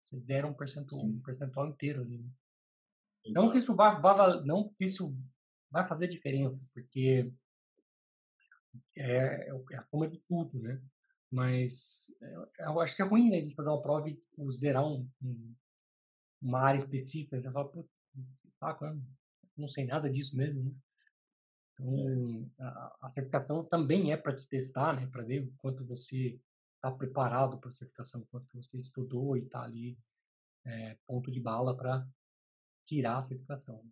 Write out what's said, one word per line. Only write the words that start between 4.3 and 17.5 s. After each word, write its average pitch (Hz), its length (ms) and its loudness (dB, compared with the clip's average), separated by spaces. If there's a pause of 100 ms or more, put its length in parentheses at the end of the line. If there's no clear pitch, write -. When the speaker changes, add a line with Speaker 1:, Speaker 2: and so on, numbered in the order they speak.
Speaker 1:
não 180 260 2
que - 160 -4
isso 175 300 -2 (540)
vai 180 180 0
fazer 165 200 -2
diferença, 135 520 -2 (140)
porque 131 580 2 (1700)
é, 131 520 2
é 139 40 -8
o, 131 160 -8
é 135 60 -14
a 127 80 -12
soma 156 240 -2
de 165 100 -8 (100)
tudo, 165 320 -2
né? 127 220 -6 (500)
Mas, 127 800 -2 (100)
é, - 460 -12
eu 156 140 0
acho 156 140 0
que 202 60 0
é 190 40 6
ruim, 226 240 8
né, 185 80 6
a 160 40 2
gente 147 140 -6
fazer 151 140 -2
uma 143 120 2
prova 147 280 0
e, 143 60 -8
tipo, 139 360 -8
zerar 135 340 2
um, 131 240 -2 (140)
um, 117 320 -8 (840)
uma 127 180 0
área 139 180 6
específica, 135 640 -4
já 127 100 -8